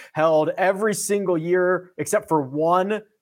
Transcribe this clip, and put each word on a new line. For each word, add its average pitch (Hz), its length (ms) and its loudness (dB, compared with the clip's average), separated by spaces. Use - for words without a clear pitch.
held 156 460 2
every 196 340 0
single 196 460 -2
year 180 580 0
except 202 320 -2
for 156 140 2
one 175 580 0